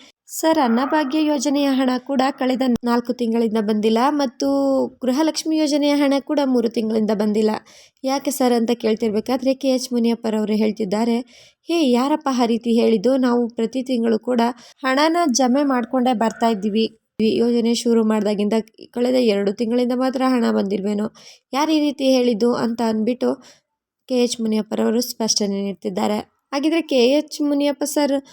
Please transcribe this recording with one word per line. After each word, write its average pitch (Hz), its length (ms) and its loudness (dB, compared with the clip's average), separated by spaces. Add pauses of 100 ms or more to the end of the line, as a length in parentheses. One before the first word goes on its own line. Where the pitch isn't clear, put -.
(280)
"ಸರ್, 320 300 0
ಅನ್ನಭಾಗ್ಯ 277 640 0
ಯೋಜನೆಯ 285 440 0
ಹಣ 262 220 0 (140)
ಕೂಡ 269 180 0 (140)
ಕಳೆದ 254 280 -2 (200)
ನಾಲ್ಕು 240 280 0
ತಿಂಗಳಿಂದ 226 500 -2
ಬಂದಿಲ್ಲ 214 360 0 (120)
ಮತ್ತು 285 380 -2 (520)
ಗೃಹಲಕ್ಷ್ಮಿ 311 560 -2
ಯೋಜನೆಯ 294 380 2
ಹಣ 285 200 2 (120)
ಕೂಡ 294 200 -2
ಮೂರು 240 240 0
ತಿಂಗಳಿಂದ 220 440 -2
ಬಂದಿಲ್ಲ. 214 380 0 (520)
ಯಾಕೆ 277 260 -2
ಸರ್?" 247 260 2
ಅಂತ 233 180 0
ಕೇಳ್ತಿರ್ಬೇಕಾದ್ರೆ 226 800 -2
ಕೆ 262 160 -2
ಎಚ್ 254 220 -2
ಮುನಿಯಪ್ಪರವರು 226 640 0
ಹೇಳ್ತಿದ್ದಾರೆ, 214 600 0 (520)
"ಹೇ, 339 100 0 (120)
ಯಾರಪ್ಪ 277 440 0
ಆ 240 120 2
ರೀತಿ 233 300 0
ಹೇಳಿದ್ದು? 226 400 2
ನಾವು 247 320 2
ಪ್ರತಿ 233 340 -4
ತಿಂಗಳು 233 360 0
ಕೂಡ 247 220 0 (420)
ಹಣನ 294 360 2 (140)
ಜಮೆ 262 320 2
ಮಾಡ್ಕೊಂಡೇ 254 500 0
ಬರ್ತಾ 226 360 0
ಇದ್ದೀವಿ. 214 360 0 (320)
ಈ 214 80 2 (100)
ಯೋಜನೆ 233 380 2
ಶುರು 233 300 2
ಮಾಡ್ದಾಗಿಂದ 208 500 0 (360)
ಕಳೆದ 247 340 -2
ಎರಡು 202 280 2
ತಿಂಗಳಿಂದ 240 440 -2
ಮಾತ್ರ 254 300 -2
ಹಣ 247 260 2
ಬಂದಿಲ್ವೇನೋ? 208 540 -2 (460)
ಯಾರು 294 200 0
ಈ 311 80 4
ರೀತಿ 277 300 0
ಹೇಳಿದ್ದು?" 247 440 2
ಅಂತ 233 280 -4
ಅಂದ್ಬಿಟ್ಟು 226 460 -2 (800)
ಕೆ 262 80 -2
ಎಚ್ 240 240 0
ಮುನಿಯಪ್ಪರವರು 220 600 -2
ಸ್ಪಷ್ಟನೆ 208 600 -4
ನೀಡ್ತಿದ್ದಾರೆ. 202 580 -4 (300)
ಹಾಗಿದ್ರೆ 311 340 -2
ಕೆ 285 260 0
ಎಚ್ 294 340 0
ಮುನಿಯಪ್ಪ 285 420 0
ಸರ್ 277 320 0 (160)